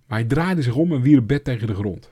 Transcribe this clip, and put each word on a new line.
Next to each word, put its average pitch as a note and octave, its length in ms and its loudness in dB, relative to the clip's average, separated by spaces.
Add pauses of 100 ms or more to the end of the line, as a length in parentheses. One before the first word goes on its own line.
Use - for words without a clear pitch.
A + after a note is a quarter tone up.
maar G#2+ 120 -4
hij A2+ 100 -2
draaide E3 340 0
zich B2 120 -2
om E3 180 0
en C3 100 0
wierp C3 260 4
Bet C#3+ 160 -2
tegen A#2 220 -4
de A2 80 -2
grond. F#2+ 380 -8